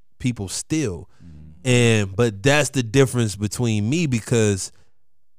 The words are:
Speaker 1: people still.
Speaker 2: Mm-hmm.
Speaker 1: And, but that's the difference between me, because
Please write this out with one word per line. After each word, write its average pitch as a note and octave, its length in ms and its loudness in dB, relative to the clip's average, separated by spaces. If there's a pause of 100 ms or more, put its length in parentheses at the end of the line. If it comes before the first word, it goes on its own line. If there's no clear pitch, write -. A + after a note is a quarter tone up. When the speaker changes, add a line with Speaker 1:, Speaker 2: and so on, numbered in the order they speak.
(180)
Speaker 1:
people A#2 300 -6
still. B2 600 -6 (160)
Speaker 2:
Mm-hmm. D#2 420 -20
Speaker 1:
And, A#2 480 4
but G#2 280 0
that's C#3 260 4
the C3+ 140 -2
difference A#2 540 2
between G#2+ 520 -2
me, E3 180 0
because A2 640 0 (680)